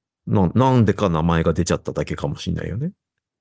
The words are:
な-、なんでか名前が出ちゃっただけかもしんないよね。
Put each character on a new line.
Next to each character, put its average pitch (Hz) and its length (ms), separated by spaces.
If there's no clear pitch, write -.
な-、 98 260
な 127 240
ん 117 60
で 101 100
か 101 160
名 80 140
前 82 200
が 85 100
出 85 100
ち 82 80
ゃ 80 40
っ 73 40
た - 140
だ 73 100
け 82 120
か - 120
も - 100
し - 140
ん 82 40
な 80 100
い - 40
よ 95 80
ね。 160 140